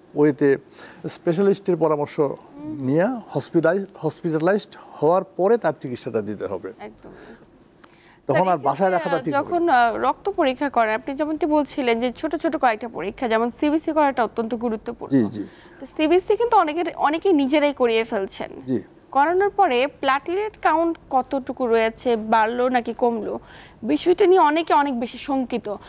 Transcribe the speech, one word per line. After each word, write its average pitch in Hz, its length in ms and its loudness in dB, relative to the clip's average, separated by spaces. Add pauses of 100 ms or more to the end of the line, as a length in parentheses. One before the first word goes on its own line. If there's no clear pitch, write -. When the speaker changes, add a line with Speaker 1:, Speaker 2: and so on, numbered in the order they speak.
(140)
Speaker 1:
ওয়েতে 147 420 4 (520)
স্পেশালিস্টের 185 680 0
পরামর্শ 156 440 0 (440)
Speaker 2:
হুম। 147 220 -8
Speaker 1:
নিয়ে 156 200 2 (220)
হসপিটালাইজ-, 170 640 0
হসপিটালাইজড 165 840 -2 (260)
হওয়ার 175 220 2 (120)
পরে 208 220 2
তার 165 140 -2 (100)
চিকিৎসাটা 117 400 -6
দিতে 98 240 -8
হবে। 95 320 -8
Speaker 2:
একদম। - 320 -18 (1160)
Speaker 1:
তখন 139 120 2
Speaker 2:
স্যার, 190 100 2
Speaker 1:
আর 175 100 2
বাসায় 139 140 0
Speaker 2:
এক্ষেত্রে, 185 180 2
Speaker 1:
রাখাটা 175 260 0
Speaker 2:
আহ, 156 60 -2
Speaker 1:
ঠিক 170 120 -4
হবে 285 100 0
না। - 60 -10
Speaker 2:
যখন, 339 180 0
আহ, 240 280 4
রক্ত 262 320 -2
পরীক্ষা 285 420 0
করেন, 233 240 2
আপনি 277 200 -6
যেমনটি 302 320 -2
বলছিলেন 277 540 0
যে 247 120 -2
ছোট 320 240 -6
ছোট 311 200 -2
কয়েকটা 233 320 0
পরীক্ষা, 208 400 -6
যেমন 226 220 0 (100)
সিবিসি 311 320 0
করাটা 277 320 2
অত্যন্ত 226 300 -4
গুরুত্বপূর্ণ। 220 640 -4
Speaker 1:
জি, 113 60 4
জি। 101 200 -6 (360)
Speaker 2:
তো 262 60 -14 (100)
সিবিসি 349 400 2
কিন্তু 466 200 2
অনেকের, 330 400 0
অনেকেই 330 360 0
নিজেরাই 285 400 4
করিয়ে 233 320 2
ফেলছেন। 190 460 -6 (160)
Speaker 1:
জি। 120 160 -2 (280)
Speaker 2:
করানোর 349 400 2
পরে 277 360 2
প্লাটিলেট 320 760 -4
কাউন্ট 330 360 0 (120)
কতটুকু 254 560 -2
রয়েছে, 226 500 0
বাড়লো 226 520 0
নাকি 240 260 -2
কমলো, 220 440 -2 (440)
বিষয়টা 330 440 2
নিয়ে 370 140 6
অনেকে 320 340 2
অনেক 285 260 2
বেশি 240 180 -8
শঙ্কিত। 240 560 -4 (140)